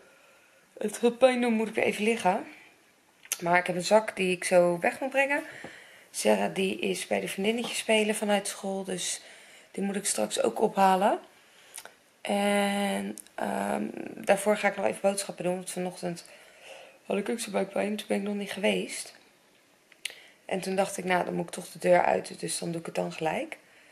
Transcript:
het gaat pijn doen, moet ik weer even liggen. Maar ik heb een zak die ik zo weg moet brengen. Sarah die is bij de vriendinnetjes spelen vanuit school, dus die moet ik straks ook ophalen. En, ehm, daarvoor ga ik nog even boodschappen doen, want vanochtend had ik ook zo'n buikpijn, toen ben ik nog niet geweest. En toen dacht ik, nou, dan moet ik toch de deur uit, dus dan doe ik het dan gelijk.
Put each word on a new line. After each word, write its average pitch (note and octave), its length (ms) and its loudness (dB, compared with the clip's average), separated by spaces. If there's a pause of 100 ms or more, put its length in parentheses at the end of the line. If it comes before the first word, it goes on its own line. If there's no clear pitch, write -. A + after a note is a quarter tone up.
(800)
het G#3 180 -4
gaat A#3+ 220 0
pijn B3 220 6
doen, A#3+ 120 2
moet A3 160 0
ik G#3+ 60 -10
weer - 100 0
even G3+ 200 0
liggen. A3 420 0 (960)
Maar F3 180 4
ik F3+ 80 0
heb F3 100 -2
een F3 80 -2
zak G#3+ 320 4
die F#3 200 0
ik F3+ 80 -10
zo F3 340 6
weg A#3+ 220 0
moet C4+ 100 -2
brengen. C#4 320 2 (680)
Sarah G3 440 2
die F#3+ 240 0
is F3+ 280 -4
bij G3 140 0
de F#3 80 -6
vriendinnetjes A3+ 500 -2
spelen G#3+ 360 2
vanuit G#3 340 0
school, G3 360 -6
dus F#3 380 -6 (480)
die F#3+ 140 -4
moet G3 120 -2
ik G3+ 80 -4
straks - 380 0
ook - 180 2
ophalen. G3 580 4 (1040)
En, G3+ 960 0 (160)
ehm, - 520 -2 (280)
daarvoor G3+ 420 2
ga G3+ 120 2
ik G3 80 -2
nog G3+ 100 -2
even - 140 0
boodschappen G3 440 -2
doen, F3+ 100 0
want F#3 160 -8
vanochtend F3+ 540 -6 (840)
had G3 120 0
ik G3+ 100 -4
ook A3+ 120 -4
zo'n G#3 120 -8
buikpijn, G3 440 -2
toen - 120 -10
ben G#3 80 0
ik G3+ 60 -2
nog G#3 120 -4
niet G3+ 180 -6
geweest. G3+ 640 -4 (1300)
En - 160 -4
toen F#3+ 140 -4
dacht F#3+ 220 0
ik, F#3 80 -8
nou, F3+ 200 2
dan F3+ 100 -4
moet F3 120 -2
ik - 40 -14
toch - 180 -12
de - 100 -16
deur F3+ 260 6
uit, - 360 0
dus E3+ 180 -6
dan F3 120 -4
doe E3 100 -4
ik E3 60 -12
het - 80 -10
dan F3 180 -2
gelijk. F#3 460 -4 (340)